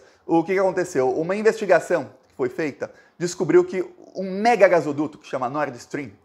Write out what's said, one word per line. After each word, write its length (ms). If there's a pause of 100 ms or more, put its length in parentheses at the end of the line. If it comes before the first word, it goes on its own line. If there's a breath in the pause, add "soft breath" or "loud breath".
(240 soft breath)
o 200
que 80
que 80
aconteceu? 500
Uma 240
investigação 760 (180)
que 80
foi 120
feita 440 (260 soft breath)
descobriu 460
que 180 (320)
um 260
mega 260
gasoduto 520
que 80
chama 220
Nord 280
Stream, 340 (140)